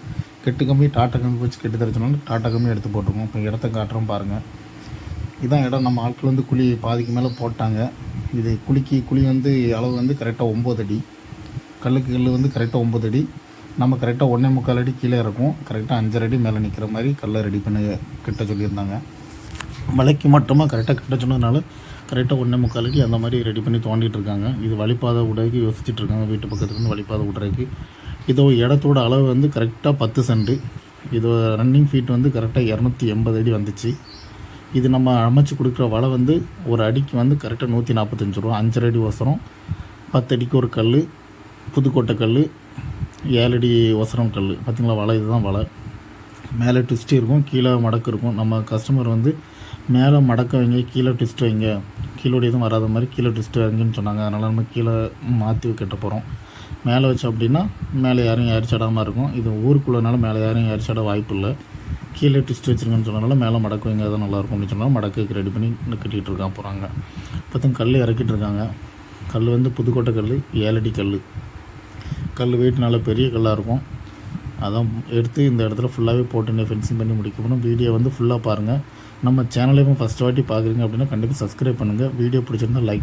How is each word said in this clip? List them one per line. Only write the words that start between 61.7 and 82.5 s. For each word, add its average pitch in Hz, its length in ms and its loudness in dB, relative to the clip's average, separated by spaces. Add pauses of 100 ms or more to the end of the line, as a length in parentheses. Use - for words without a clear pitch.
"கீழே 139 260 2
ட்விஸ்ட் 131 280 -2
வச்சிருங்கன்னு" 113 400 0
சொன்னனால, 110 300 0
"மேலே 117 200 2
மடக்கு 107 320 -2
வைங்க, 107 180 0
அதான் 104 180 -2
நல்லாயிருக்கும்" 101 320 -2
அப்படின்னு 101 120 -2
சொன்னாலும் 120 280 0
மடக்குக்கு 104 360 -2
ரெடி 98 180 -4
பண்ணி 113 220 -2 (120)
இன்னும் 113 180 -6
கட்டிட்டு 104 260 -6
இருக்கான் 95 300 -6
போறாங்க. 98 300 -8 (640)
பார்த்தீங்க, 131 200 2
கல்லு 120 340 2
இறக்கிட்டு 113 280 0
இருக்காங்க. 104 340 -2 (640)
கல்லு 117 180 0
வந்து 123 200 2
புதுக்கோட்டை 120 440 0
கல்லு, 110 260 0 (140)
ஏழு 110 220 2
அடி 110 140 0
கல்லு. 98 300 -2 (1120)
கல்லு 123 220 0
வெயிட் 123 220 4
நல்ல 117 200 4
பெரிய 120 320 2
கல்லா 113 220 2
இருக்கும். 110 280 0 (840)
அதான் 107 240 0 (240)
எடுத்து 117 360 2
இந்த 113 220 2
இடத்துல 117 280 -2
ஃபுல்லாவே 117 260 2
போட்டு 117 280 -2
இன்னும் 113 160 0
ஃபென்சிங் 110 320 -2
பண்ணி 110 140 0
முடிக்க 107 300 -4
போறோம். 123 180 0
வீடியோ 117 320 2
வந்து 123 260 2
ஃபுல்லா 120 200 2
பாருங்க. 113 420 -2 (420)
நம்ம 127 200 4
சேனலை 127 360 4
இப்போ 139 140 6
ஃபர்ஸ்ட் 123 280 -2
வாட்டி 127 200 2
பார்க்குறீங்க 113 440 0
அப்படின்னா, 113 240 -2
கண்டிப்பா 113 380 -2
சப்ஸ்கிரைப் 123 320 -2
பண்ணுங்க. 110 400 0
வீடியோ 123 240 2
பிடிச்சிருந்தா 120 400 -2 (100)